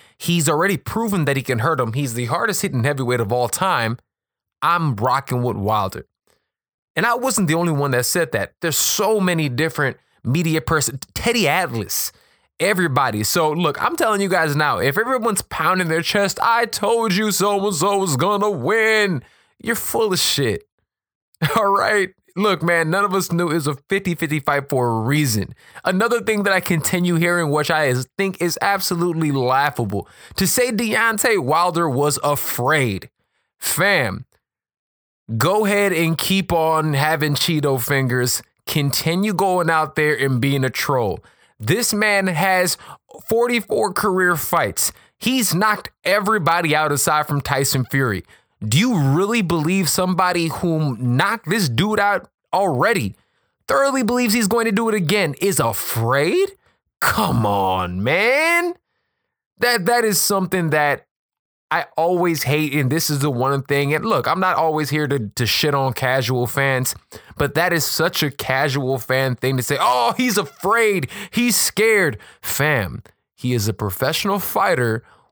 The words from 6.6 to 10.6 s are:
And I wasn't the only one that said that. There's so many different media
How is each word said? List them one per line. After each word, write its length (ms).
And 100
I 80
wasn't 320
the 80
only 160
one 220
that 120
said 280
that. 280
There's 160
so 440
many 280
different 500
media 360